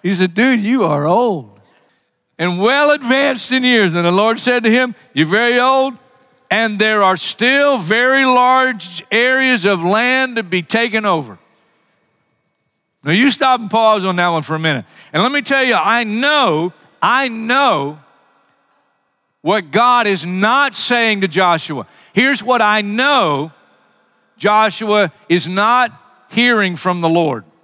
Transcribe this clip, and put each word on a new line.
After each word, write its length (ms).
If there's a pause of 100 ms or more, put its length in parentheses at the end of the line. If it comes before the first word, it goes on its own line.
He 120
said, 200
"Dude, 260
you 240
are 220
old 520 (800)
and 200
well 320
advanced 640
in 120
years." 300
And 100
the 80
Lord 260
said 260
to 60
him, 240 (200)
"You're 120
very 320
old, 380 (540)
and 280
there 240
are 140
still 640
very 480
large 840
areas 540
of 180
land 540
to 60
be 180
taken 460
over." 320 (1600)
Now, 100
you 180
stop 300
and 100
pause 340
on 120
that 120
one 140
for 120
a 40
minute. 260 (300)
And 80
let 100
me 80
tell 220
you, 120
I 300
know, 680 (280)
I 260
know 720 (1400)
what 300
God 360
is 200
not 480
saying 480
to 60
Joshua. 580 (260)
Here's 300
what 180
I 220
know 680 (840)
Joshua 760 (160)
is 180
not 460 (360)
hearing 480
from 240
the 80
Lord. 360 (200)